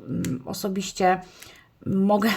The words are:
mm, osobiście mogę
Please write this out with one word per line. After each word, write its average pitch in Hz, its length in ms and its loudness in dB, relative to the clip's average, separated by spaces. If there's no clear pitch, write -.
mm, 127 380 -4
osobiście 190 760 0
mogę 202 520 2